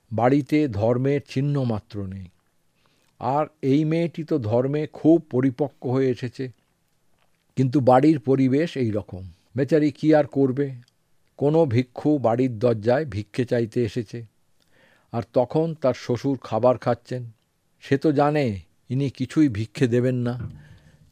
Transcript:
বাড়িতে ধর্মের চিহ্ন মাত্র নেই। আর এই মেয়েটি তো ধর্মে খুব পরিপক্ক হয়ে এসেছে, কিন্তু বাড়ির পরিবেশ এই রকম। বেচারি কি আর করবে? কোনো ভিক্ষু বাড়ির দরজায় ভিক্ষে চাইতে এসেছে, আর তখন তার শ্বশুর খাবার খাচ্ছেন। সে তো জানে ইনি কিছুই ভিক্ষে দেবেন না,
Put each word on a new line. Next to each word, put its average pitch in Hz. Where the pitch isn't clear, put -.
বাড়িতে 139
ধর্মের 123
চিহ্ন 139
মাত্র 104
নেই। 95
আর 139
এই 139
মেয়েটি 165
তো 151
ধর্মে 131
খুব 165
পরিপক্ক 135
হয়ে 131
এসেছে, 123
কিন্তু 131
বাড়ির 131
পরিবেশ 135
এই 120
রকম। 98
বেচারি 147
কি 156
আর 147
করবে? 135
কোনো 156
ভিক্ষু 131
বাড়ির 117
দরজায় 120
ভিক্ষে 107
চাইতে 120
এসেছে, 117
আর 117
তখন 156
তার 127
শ্বশুর 131
খাবার 117
খাচ্ছেন। 123
সে -
তো 156
জানে 143
ইনি 131
কিছুই 143
ভিক্ষে 110
দেবেন 123
না, 120